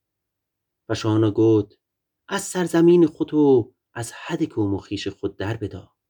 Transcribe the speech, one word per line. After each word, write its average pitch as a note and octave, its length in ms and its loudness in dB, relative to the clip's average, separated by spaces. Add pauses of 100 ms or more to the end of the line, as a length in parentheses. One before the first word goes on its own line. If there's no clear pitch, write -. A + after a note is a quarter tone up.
(880)
و A2 60 -4
شانا A2 360 0
گفت: A2 480 0 (480)
از G3 140 -6
سرزمین E3+ 680 4
خود - 260 -8
و C3+ 420 2 (180)
از A#2 180 -10
حد E3 320 -8
کوم G2+ 300 -4
و F#2+ 40 -2
خیش G2 300 -10
خود G2 300 -8
در G#2+ 200 -6
بدا. G2 380 -12 (140)